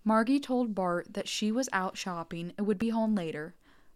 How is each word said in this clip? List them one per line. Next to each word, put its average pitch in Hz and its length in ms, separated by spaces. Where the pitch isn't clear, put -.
Margie 226 360
told 247 340
Bart 175 400
that - 140
she 214 220
was 247 220
out 190 240
shopping 170 600
and 202 100
would 202 120
be 226 120
home 220 240
later, 160 400